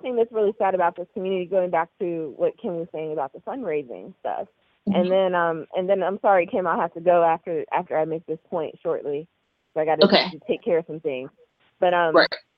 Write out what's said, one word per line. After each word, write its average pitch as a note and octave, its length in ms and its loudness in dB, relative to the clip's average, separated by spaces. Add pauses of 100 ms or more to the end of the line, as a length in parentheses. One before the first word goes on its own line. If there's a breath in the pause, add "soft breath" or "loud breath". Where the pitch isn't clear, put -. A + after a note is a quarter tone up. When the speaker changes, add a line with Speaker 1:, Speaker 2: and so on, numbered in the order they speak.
Speaker 1:
thing B3+ 120 -4
that's A3+ 160 2
really G#3+ 280 0
sad F#3+ 160 0
about F3+ 200 0
this F3 200 -10
community, F#3 300 -4
going F3+ 260 0
back E3+ 180 0 (100)
to E3 380 -4
what E3 240 0
Kim F3+ 160 -4
was E3+ 160 -6
saying D#3 180 -6
about D3+ 220 -6
the - 60 -16
fundraising D3+ 840 -8
stuff, - 260 -6 (420)
Speaker 2:
Mm-hmm. G3 100 2
Speaker 1:
and F3+ 120 2
then, F#3 240 2
um, E3 320 0 (100)
and F#3 100 -2
then, G3 140 2
I'm F#3+ 200 -2
sorry, F#3+ 260 4
Kim, F#3+ 180 -2
I'll E3+ 140 0
have E3+ 160 -2
to E3+ 60 -12
go F3 220 6
after, E3 480 0
after E3+ 280 -2
I D#3 60 0
make D#3+ 200 -6
this D#3+ 140 -8 (100)
point D#3+ 320 -6
shortly. D3 460 -4 (480)
So D#3 40 -2
I D#3 60 0
gotta D#3 200 4
Speaker 2:
Okay. F#3 260 4
Speaker 1:
to D#3 160 -14
take - 160 -4
care E3 160 2
of E3 80 -4
some D#3 120 -10
things. C3+ 300 -6 (500)
But, F3+ 140 4
um, E3+ 220 4
Speaker 2:
Right. - 200 4 (220)